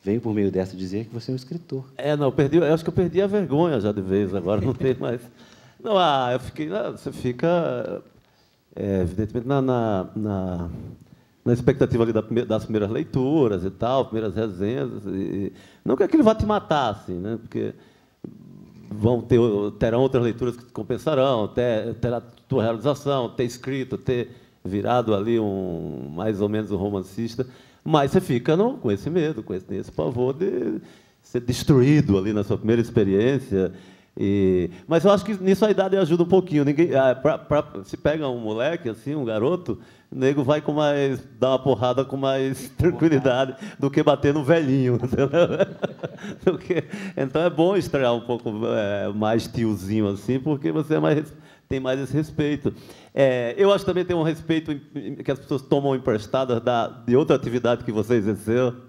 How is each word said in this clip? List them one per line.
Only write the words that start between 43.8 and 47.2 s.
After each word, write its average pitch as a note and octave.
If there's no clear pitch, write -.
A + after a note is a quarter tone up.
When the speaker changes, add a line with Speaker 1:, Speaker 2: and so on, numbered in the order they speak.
Speaker 2:
que D3
bater C#3+
no D3+
velhinho, C3+
<laughs> B2+
entendeu? C3
Do E3+
que, E3+
então C3+